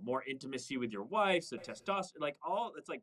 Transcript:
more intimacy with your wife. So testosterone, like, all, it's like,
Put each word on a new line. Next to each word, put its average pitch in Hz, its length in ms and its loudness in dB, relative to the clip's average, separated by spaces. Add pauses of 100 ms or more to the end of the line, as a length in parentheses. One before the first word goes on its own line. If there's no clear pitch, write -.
more 131 200 2
intimacy 135 520 -4
with 120 160 0
your 101 120 -2
wife. 190 400 4
So - 120 -6
testosterone, 185 640 -2
like, 147 160 0 (100)
all, 202 300 0
it's 151 140 -12
like, 127 120 -4